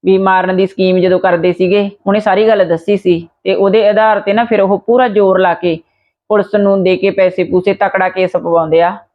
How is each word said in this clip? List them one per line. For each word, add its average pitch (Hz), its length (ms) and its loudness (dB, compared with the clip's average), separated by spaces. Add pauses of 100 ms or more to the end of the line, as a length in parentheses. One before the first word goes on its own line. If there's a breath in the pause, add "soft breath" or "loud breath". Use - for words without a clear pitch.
ਵੀ 190 160 2
ਮਾਰਨ 185 380 0
ਦੀ 190 100 0
ਸਕੀਮ 185 320 0
ਜਦੋਂ 185 200 2
ਕਰਦੇ 180 340 0
ਸੀਗੇ, 196 360 0 (180)
ਉਹਨੇ 202 120 0
ਸਾਰੀ 208 280 0
ਗੱਲ 202 180 2
ਦੱਸੀ 170 320 -2
ਸੀ। 175 220 0 (240)
ਤੇ 190 120 -2
ਉਹਦੇ 202 320 2
ਆਧਾਰ 214 320 2
ਤੇ 202 140 -4
ਨਾ 226 120 0
ਫਿਰ 220 160 0
ਉਹ 196 180 0
ਪੂਰਾ 247 300 0
ਜ਼ੋਰ 190 300 2
ਲਾ 180 140 2
ਕੇ 175 240 -4 (520)
ਪੁਲਿਸ 208 260 -2
ਨੂੰ 196 280 2
ਦੇ 185 140 2
ਕੇ 190 140 -2
ਪੈਸੇ 185 320 0
ਪੂਸੇ 185 320 -2
ਤਕੜਾ 190 340 -2
ਕੇਸ 185 240 -4
ਪਵਾਉਂਦੇ 165 480 0
ਆ। 180 140 -2 (200)